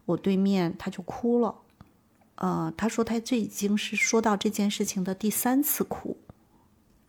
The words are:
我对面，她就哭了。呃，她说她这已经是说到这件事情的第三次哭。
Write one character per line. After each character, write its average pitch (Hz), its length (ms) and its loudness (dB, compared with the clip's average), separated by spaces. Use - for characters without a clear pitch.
我 160 100 2
对 190 200 2
面， 190 400 2
她 - 140 -6
就 190 140 -10
哭 240 340 0
了。 226 160 2
呃， 170 420 -2
她 214 120 -2
说 226 160 0
她 220 160 -2
这 233 180 -2
已 202 80 -2
经 202 320 0
是 - 160 -4
说 226 260 2
到 220 160 2
这 208 140 0
件 202 180 0
事 208 160 -2
情 190 200 -2
的 190 100 -2
第 208 160 0
三 262 320 2
次 - 220 0
哭。 - 320 -8